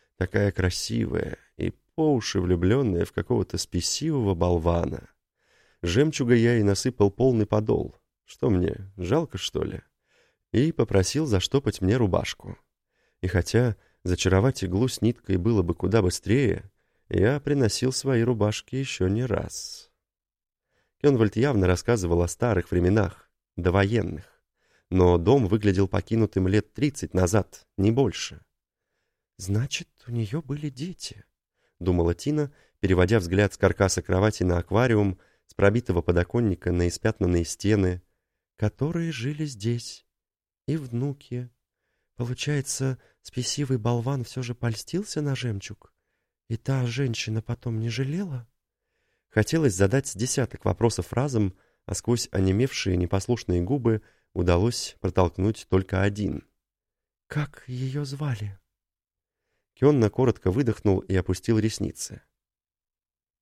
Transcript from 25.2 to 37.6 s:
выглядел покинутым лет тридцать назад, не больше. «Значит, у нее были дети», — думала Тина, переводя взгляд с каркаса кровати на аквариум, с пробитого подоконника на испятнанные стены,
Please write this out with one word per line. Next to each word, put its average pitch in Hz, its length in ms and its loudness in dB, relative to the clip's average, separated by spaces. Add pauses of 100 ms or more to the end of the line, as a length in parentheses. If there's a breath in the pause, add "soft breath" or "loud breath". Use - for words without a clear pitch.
выглядел 98 400 2
покинутым 101 640 0
лет 101 240 0
тридцать 135 400 -4
назад, 92 520 0 (120)
не 98 140 4
больше. 123 500 -2 (960)
«Значит, 104 480 -4 (180)
у 120 60 -14
нее 117 300 -4
были 147 280 -8
дети», — 135 540 -12 (560)
думала 87 340 2
Тина, 147 380 -2 (300 soft breath)
переводя 95 380 4
взгляд 92 340 2
с - 40 -18
каркаса 92 440 2
кровати 95 420 0
на 87 140 2
аквариум, 101 600 0 (300 soft breath)
с - 60 -20
пробитого 101 480 2
подоконника 90 720 0
на 87 160 2
испятнанные 90 560 0
стены, 95 560 0 (560)